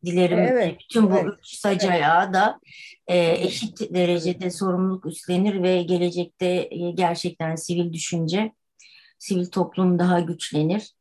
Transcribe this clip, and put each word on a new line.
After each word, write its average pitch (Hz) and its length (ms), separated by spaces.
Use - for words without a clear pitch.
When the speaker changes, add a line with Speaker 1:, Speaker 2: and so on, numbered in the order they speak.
Speaker 1:
Dilerim, 175 340
Speaker 2:
Evet, 202 340
Speaker 1:
e, - 60
bütün 214 320
bu 190 40
Speaker 2:
evet, 190 240
Speaker 1:
üç - 160
sac 196 280
Speaker 2:
evet. 185 100
Speaker 1:
ayağı 170 400
da, 208 260
e, 180 100
Speaker 2:
Evet. 170 280
Speaker 1:
eşit - 480
derecede 180 560
sorumluluk 190 560
üstlenir 185 580
ve 180 200
gelecekte, 175 880
e, 175 200
gerçekten 170 640
sivil 170 380
düşünce, 170 580
sivil 180 260
toplum 180 540
daha 175 200
güçlenir. 160 800